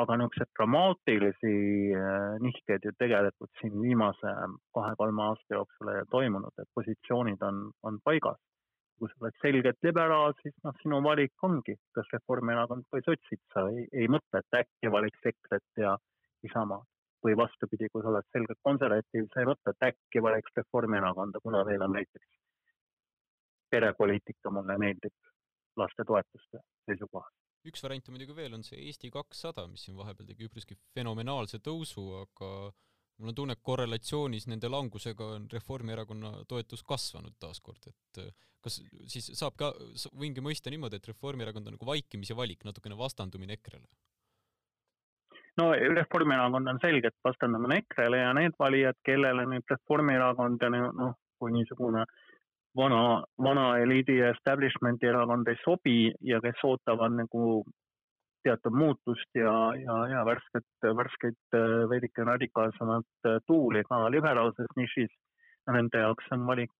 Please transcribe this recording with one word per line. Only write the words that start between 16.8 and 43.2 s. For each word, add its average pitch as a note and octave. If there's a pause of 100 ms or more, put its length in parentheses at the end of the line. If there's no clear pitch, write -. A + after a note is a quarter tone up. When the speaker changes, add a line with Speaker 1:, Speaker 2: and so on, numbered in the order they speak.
Speaker 1:
või G#2+
vastupidi, A2
kui A2
sa A2
oled G#2
selgelt A#2
konservatiiv, A#2
sa B2+
ei B2
mõtle, -
et B2+
äkki -
valiks A2
Reformierakonda, G2+
kuna G#2
neil G2
on G2
näiteks - (1400)
perepoliitika, G#2
mulle G2
meeldib G2+ (640)
lastetoetuste A2 (300)
seisukohast. G2 (320)
Speaker 2:
Üks -
variant C3+
on B2+
muidugi C3+
veel, C#3
on A2
see -
Eesti C3
kakssada, C#3+
mis F#2+
siin F#2+
vahepeal G2
tegi A2
üpriski - (180)
fenomenaalse A#2
tõusu, D3+ (160)
aga F#2+ (720)
mul A2+
on A2+
tunne, C3+
et -
korrelatsioonis B2
nende A2+
langusega A2
on G#2+
Reformierakonna A2 (180)
toetus A#2+
kasvanud -
taas -
kord. -
Et, -
äh, G2 (340)
kas - (300)
siis A#2+
saab C#3
ka, D3 (220)
s-, -
võingi C3+
mõista D3
niimoodi, A#2+
et A2
Reformierakond A2
on G#2
nagu A#2+
vaikimisi A2+
valik, -
natukene G#2
vastandumine G2